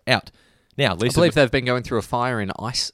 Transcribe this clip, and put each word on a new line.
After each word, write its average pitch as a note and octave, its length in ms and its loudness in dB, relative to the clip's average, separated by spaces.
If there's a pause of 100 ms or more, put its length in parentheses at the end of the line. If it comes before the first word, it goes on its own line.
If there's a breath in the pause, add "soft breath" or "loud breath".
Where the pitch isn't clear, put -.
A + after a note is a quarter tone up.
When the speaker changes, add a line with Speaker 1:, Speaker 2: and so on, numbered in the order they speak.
Speaker 1:
out. A#2+ 220 -2 (460 soft breath)
Now, B2+ 180 0
Lisa, A#2 200 0
Speaker 2:
I D3+ 60 4
believe E3+ 140 4
they've C3+ 160 4
been C3 160 0
going B2 180 0
through A#2+ 140 -2
a G2+ 40 0
Fire A#2+ 380 -2
and F#2+ 180 -4
Ice A#2 360 -6